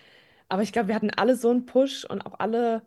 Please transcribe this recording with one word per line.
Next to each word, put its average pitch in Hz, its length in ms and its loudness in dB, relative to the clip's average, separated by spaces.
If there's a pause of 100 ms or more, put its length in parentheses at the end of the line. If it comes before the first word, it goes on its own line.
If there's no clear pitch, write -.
(500)
Aber 190 120 0
ich 220 100 -2
glaub, 233 160 0
wir 214 80 0
hatten 214 160 0
alle 233 240 4
so 233 140 2
einen 247 160 2
Push 269 400 0
und - 200 -8
auch - 140 -12
alle 226 480 0